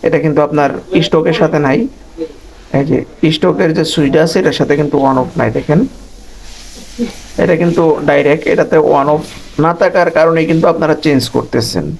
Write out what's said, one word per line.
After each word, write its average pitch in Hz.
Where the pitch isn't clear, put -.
এটা 160
কিন্তু 151
আপনার 147
স্টকের 165
সাথে 160
নাই। 135
এই 139
যে 131
স্টকের 175
যে 160
সুইচটা 147
আছে 165
এটার 160
সাথে 139
কিন্তু 147
on -
off 123
নাই। 120
দেখেন, 151
এটা 175
কিন্তু 170
ডাইরেক্ট, 143
এটাতে -
on 139
off 160
না 165
থাকার 175
কারণে 165
কিন্তু 160
আপনারা 160
চেঞ্জ 143
করতেছেন 113